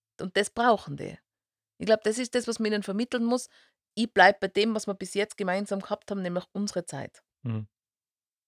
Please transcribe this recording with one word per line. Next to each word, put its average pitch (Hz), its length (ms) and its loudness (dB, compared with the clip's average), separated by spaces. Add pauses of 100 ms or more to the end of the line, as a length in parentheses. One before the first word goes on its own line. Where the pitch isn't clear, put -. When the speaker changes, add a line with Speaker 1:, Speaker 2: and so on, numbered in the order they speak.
(200)
Speaker 1:
Und 185 160 -6
das 202 140 0
brauchen 226 460 0
die. - 220 -10 (600)
Ich 175 80 -8
glaub, 214 180 4
das 220 140 0
ist 254 160 -4
das, 240 140 -2
was 226 120 -4
man 214 120 0
ihnen 208 120 0
vermitteln 220 400 -2
muss. 247 240 0 (480)
Ich 226 160 -2
bleib 196 280 8
bei 190 80 0
dem, 214 260 2
was 208 140 -4
wir 196 60 -2
bis 190 200 -10
jetzt 202 240 -2
gemeinsam 196 420 -2
gehabt - 300 -6
haben, 202 120 -4
nämlich 180 300 -2
unsere 196 340 -4
Zeit. - 360 -10 (220)
Speaker 2:
Mhm. 110 220 -4 (800)